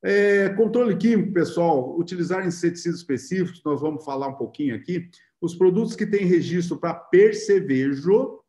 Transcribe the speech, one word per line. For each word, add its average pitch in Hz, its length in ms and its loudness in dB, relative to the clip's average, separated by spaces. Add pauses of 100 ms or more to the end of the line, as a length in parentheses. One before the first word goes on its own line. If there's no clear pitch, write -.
É, 202 460 2
controle 220 460 2
químico, 220 380 2
pessoal, 165 640 0
utilizar 175 480 -4
inseticidas 170 540 -4
específicos, 147 680 -6
nós 143 160 -2
vamos 151 240 -6
falar 139 220 -6
um 131 80 -10
pouquinho 120 400 -6
aqui. 175 340 -8 (320)
Os 175 140 -6
produtos 185 400 2
que 208 100 -2
têm 202 200 0
registro 170 520 0
pra 165 160 -4
percevejo 180 1600 2